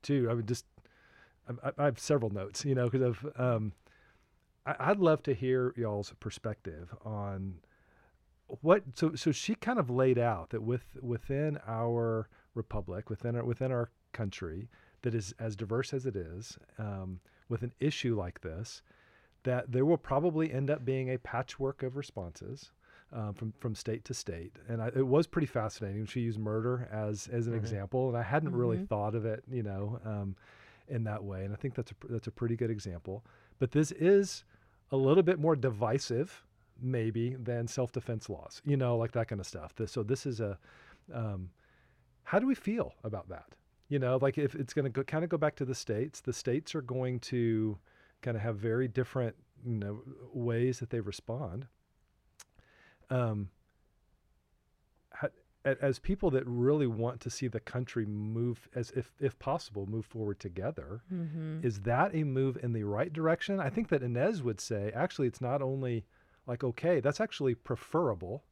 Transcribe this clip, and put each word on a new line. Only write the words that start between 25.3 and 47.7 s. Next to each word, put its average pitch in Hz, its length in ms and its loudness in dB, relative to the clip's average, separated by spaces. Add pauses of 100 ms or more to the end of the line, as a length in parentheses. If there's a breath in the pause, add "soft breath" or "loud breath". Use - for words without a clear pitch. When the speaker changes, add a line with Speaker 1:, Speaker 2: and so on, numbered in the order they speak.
Speaker 1:
fascinating. 107 600 -2
She 120 160 -4
used 113 180 0
murder 110 520 0
as, 107 360 -2
as 120 200 0
an 117 60 0
Speaker 2:
Mm-hmm. 110 80 0
Speaker 1:
example, 113 480 0
and 120 80 0
I 117 60 0
hadn't 147 320 2
really 120 220 4
Speaker 3:
Mm-hmm. 190 80 -2
Speaker 1:
thought 104 280 0
of 113 120 0
it, 110 260 -2
you 123 100 -2
know, 101 440 -4
um, 101 300 -4 (520 loud breath)
in 117 160 -2
that 104 200 -2
way. 98 200 -4
And 98 100 -4
I 107 40 -6
think 131 180 -4
that's - 160 -6
a - 40 -12
pr-, - 140 -16
that's 117 180 -4
a 110 40 -6
pretty 117 240 0
good 113 160 0
example. 95 520 -6 (360 soft breath)
But 131 120 2
this 151 200 4
is 196 540 4 (460 soft breath)
a 135 60 2
little 139 260 8
bit 175 160 4
more 156 160 4
divisive, 120 880 0 (380)
maybe, 120 540 0
than 117 320 -2
self-defense 120 600 -2
laws, 76 360 -10
you 143 120 4
know, 120 200 4
like, 113 140 2
that 113 160 2
kind 101 140 -4
of - 60 -6
stuff. - 280 -12
This, 110 160 -2
so 117 100 -2
this 120 240 0
is 117 140 -2
a, 101 180 -2 (560 loud breath)
um, 101 360 -4 (760 soft breath)
how 196 160 4
do 262 80 2
we 269 80 4
feel - 380 -2 (100)
about 101 260 -6
that? 82 200 -14 (400)
You 143 100 2
know, 131 240 4
like, 139 160 4
if 143 160 2
it's 135 180 -4
gonna 139 160 2
go, 139 140 0
kinda 160 240 0
go 165 100 2
back 151 200 2
to 135 80 0
the 127 100 -2
states, 117 460 -2
the 123 120 -2
states 135 400 0
are 156 80 -2
going 127 400 -2
to 110 560 2 (460 soft breath)